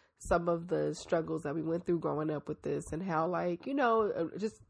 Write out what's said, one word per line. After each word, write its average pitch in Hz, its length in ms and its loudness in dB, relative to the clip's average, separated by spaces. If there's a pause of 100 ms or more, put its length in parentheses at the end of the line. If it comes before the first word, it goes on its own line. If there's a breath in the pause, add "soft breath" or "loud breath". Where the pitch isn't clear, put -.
(200 soft breath)
some 175 300 2
of 170 180 0
the 151 260 2
struggles 160 500 -2
that 143 120 -4
we 165 60 -2
went 165 240 -2
through 175 140 4
growing 156 320 -2
up 143 180 -4
with 151 140 -6
this 143 280 -2
and 156 100 -4
how, 165 260 0
like, 175 380 -2
you 269 100 -4
know, 226 360 4
uh, - 260 -2
just 214 180 -4 (140)